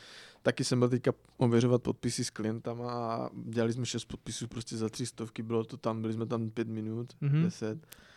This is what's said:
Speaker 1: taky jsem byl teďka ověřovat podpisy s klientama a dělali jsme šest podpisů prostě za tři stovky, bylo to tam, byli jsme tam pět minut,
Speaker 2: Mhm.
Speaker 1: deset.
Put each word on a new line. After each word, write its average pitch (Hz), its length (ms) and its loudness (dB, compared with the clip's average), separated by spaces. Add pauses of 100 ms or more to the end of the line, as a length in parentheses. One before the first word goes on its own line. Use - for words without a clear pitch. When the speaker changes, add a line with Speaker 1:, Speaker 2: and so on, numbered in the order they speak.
(420)
Speaker 1:
taky 123 220 2
jsem 127 160 4
byl 123 100 6
teďka 127 220 4 (260)
ověřovat 120 460 6
podpisy 117 420 -2
s - 40 -6
klientama 117 640 -4 (240)
a 127 180 -4
dělali 117 400 0
jsme 123 120 -2
šest - 200 -4
podpisů - 420 -8
prostě 117 300 -8
za 110 120 0
tři 120 160 -4
stovky, 113 380 -8
bylo 113 200 0
to 123 140 -8
tam, 113 240 -2
byli 110 120 -2
jsme 113 120 -2
tam 113 240 -2
pět 113 180 -2
minut, 110 540 -6
Speaker 2:
Mhm. 147 220 4
Speaker 1:
deset. 113 440 -4 (300)